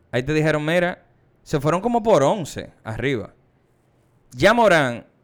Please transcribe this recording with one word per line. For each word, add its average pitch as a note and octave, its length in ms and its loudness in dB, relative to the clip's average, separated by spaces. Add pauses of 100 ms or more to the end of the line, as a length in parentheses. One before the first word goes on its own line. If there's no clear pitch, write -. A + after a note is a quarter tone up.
(120)
Ahí B2 100 -2
te C3+ 100 -4
dijeron, D3+ 320 0
mira, F3 380 -2 (400)
se - 180 -4
fueron D#3 200 0
como A#3 220 -2
por G3+ 200 4
once D3+ 480 -4 (140)
arriba. A2+ 480 -6 (1080)
Ja F3+ 160 4
Morant D#3+ 500 2 (200)